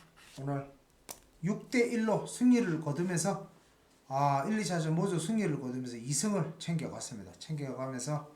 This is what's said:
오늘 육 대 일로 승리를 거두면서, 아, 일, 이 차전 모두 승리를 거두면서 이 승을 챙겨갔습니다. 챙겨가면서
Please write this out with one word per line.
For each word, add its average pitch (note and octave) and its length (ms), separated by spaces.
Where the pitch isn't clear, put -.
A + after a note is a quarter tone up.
오늘 C#3 280
육 G#3 260
대 B3 100
일로 A3+ 460
승리를 G#3 560
거두면서, F3 680
아, C#3 380
일, A3 120
이 G#3+ 80
차전 D#3+ 280
모두 F3+ 240
승리를 F#3 400
거두면서 B2 380
이 B2 160
승을 G3 460
챙겨갔습니다. A2 800
챙겨가면서 C3 960